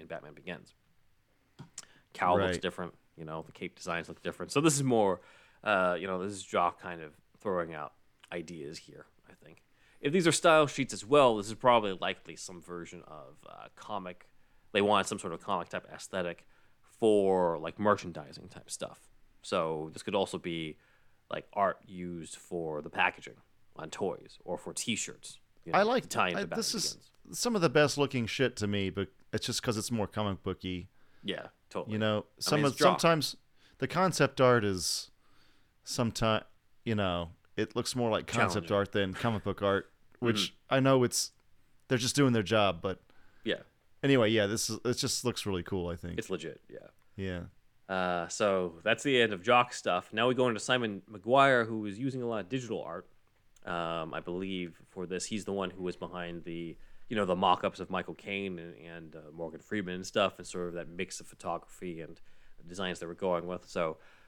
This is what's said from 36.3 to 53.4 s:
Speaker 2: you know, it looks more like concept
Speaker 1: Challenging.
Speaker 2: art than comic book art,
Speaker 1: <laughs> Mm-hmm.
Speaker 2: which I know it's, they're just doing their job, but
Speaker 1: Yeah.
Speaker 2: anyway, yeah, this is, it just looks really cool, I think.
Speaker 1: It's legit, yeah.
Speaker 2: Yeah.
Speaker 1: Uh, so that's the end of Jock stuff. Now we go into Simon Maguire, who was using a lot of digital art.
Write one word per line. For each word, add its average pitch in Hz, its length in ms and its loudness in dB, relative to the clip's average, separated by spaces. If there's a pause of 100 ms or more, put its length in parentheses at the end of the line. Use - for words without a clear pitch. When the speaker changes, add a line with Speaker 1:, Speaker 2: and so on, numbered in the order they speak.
Speaker 2:
you 117 120 -2
know, 87 360 0 (260)
it 107 180 -2
looks 120 200 -2
more 120 160 2
like 95 160 0
concept 98 400 0
Speaker 1:
Challenging. 104 80 2
Speaker 2:
art 101 160 0
than 98 220 0
comic 110 300 -2
book 98 180 -4
art, 98 340 2
Speaker 1:
<laughs> - 60 -20 (140)
Mm-hmm. 123 120 -2
Speaker 2:
which 104 280 0 (140)
I 135 100 4
know 135 240 6
it's, - 280 0 (580)
they're 131 80 4
just 117 180 0
doing 139 160 6
their 113 120 4
job, 95 380 2
but 95 200 -4 (420)
Speaker 1:
Yeah. 107 200 -4 (380)
Speaker 2:
anyway, 131 300 6
yeah, 107 160 4
this - 220 -2
is, 110 160 -4
it 123 80 2
just - 320 -2
looks 117 200 -2
really 95 160 -2
cool, 87 280 -4
I 87 80 -6
think. 87 200 -8
Speaker 1:
It's - 120 -8
legit, 82 400 -6
yeah. - 180 -16 (300)
Speaker 2:
Yeah. 92 760 -8
Speaker 1:
Uh, 90 360 0
so 92 540 0
that's 110 200 2
the 131 180 4
end 107 120 4
of 87 100 -8
Jock 120 300 4
stuff. - 400 -2
Now 113 160 2
we 127 40 2
go 127 140 2
into 110 140 -2
Simon 117 460 -2
Maguire, 120 580 4
who 110 160 -4
was 104 180 -6
using 131 220 -4
a 120 60 -4
lot 113 120 -2
of 90 100 -8
digital 113 320 -4
art. 85 260 -10 (580)